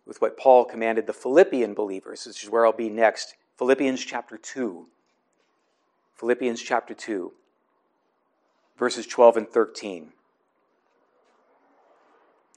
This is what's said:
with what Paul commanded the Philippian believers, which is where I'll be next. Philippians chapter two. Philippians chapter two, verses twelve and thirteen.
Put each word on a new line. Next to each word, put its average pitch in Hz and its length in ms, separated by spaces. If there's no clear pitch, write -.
with - 160
what 113 160
Paul 123 280
commanded 113 420
the 107 60
Philippian 127 600
believers, 101 520
which 107 180
is 104 60
where 117 160
I'll 110 80
be 113 160
next. 107 460
Philippians 131 460
chapter 120 340
two. 92 520
Philippians 120 480
chapter 117 320
two, 92 400
verses 120 320
twelve 117 300
and 107 120
thirteen. 98 640